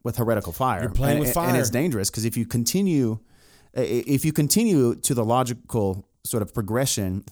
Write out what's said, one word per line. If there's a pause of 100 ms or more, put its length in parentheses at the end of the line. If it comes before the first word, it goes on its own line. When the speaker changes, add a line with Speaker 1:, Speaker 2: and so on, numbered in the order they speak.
Speaker 1:
with
heretical
fire.
Speaker 2:
You're
playing
Speaker 1:
And,
Speaker 2:
with
Speaker 1:
and
Speaker 2:
fire.
Speaker 1:
it's
dangerous
'cause
if
you
continue, (580)
i-,
i-,
if
you
continue
to
the
logical (180)
sort
of
progression,